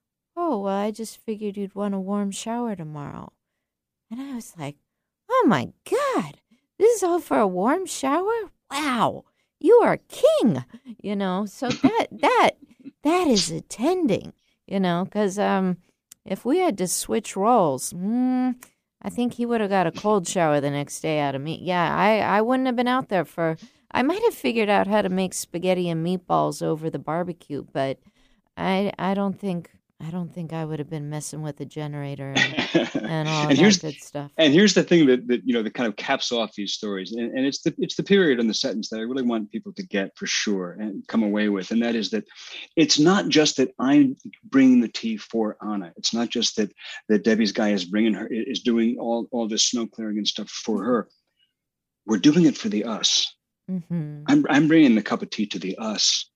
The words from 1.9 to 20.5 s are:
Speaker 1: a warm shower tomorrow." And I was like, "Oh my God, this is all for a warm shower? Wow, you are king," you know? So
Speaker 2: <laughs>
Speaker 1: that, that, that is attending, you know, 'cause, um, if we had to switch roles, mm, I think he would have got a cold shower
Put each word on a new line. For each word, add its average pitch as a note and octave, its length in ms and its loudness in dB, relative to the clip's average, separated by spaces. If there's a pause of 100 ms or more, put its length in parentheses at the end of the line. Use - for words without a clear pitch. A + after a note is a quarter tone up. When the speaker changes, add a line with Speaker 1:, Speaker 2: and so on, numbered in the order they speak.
Speaker 1:
a F#3+ 40 -2
warm G3+ 320 -2
shower A3+ 440 -4
tomorrow." D3+ 580 -12 (800)
And A#3+ 100 -12
I C#4 140 -10
was A3+ 220 -14
like, D3 180 -10 (540)
"Oh B4 180 4
my B2+ 240 2 (180)
God, G4+ 500 -2 (380)
this A4+ 200 4
is F#4+ 60 -4
all F4 160 2
for C4+ 200 0
a G#3+ 80 4
warm A3+ 380 0
shower? E4+ 480 -2 (380)
Wow, B3+ 540 -2 (340)
you G4 240 8
are - 240 4
king," E4 560 2 (380)
you G3+ 140 -4
know? G3 300 -2
So A#3+ 240 -8
Speaker 2:
<laughs> - 140 -6
Speaker 1:
that, G#4+ 280 2
that, F#4 400 2 (520)
that F4 240 2
is F#3 240 2
attending, C4 840 -2 (340)
you G3 120 -2
know, F3+ 320 0
'cause, G3+ 280 -2
um, F#3+ 380 2 (480)
if - 200 -8
we C#4+ 140 2
had E4 180 0
to F#3 100 -2
switch - 480 -4
roles, F#3+ 580 2
mm, B3+ 600 -2 (460)
I - 80 -8
think A#3 240 -4
he A#3+ 120 -4
would A#3 160 0
have G3+ 80 -2
got F#3+ 180 2
a D#3+ 40 -2
cold G#3 360 0
shower D#3 320 2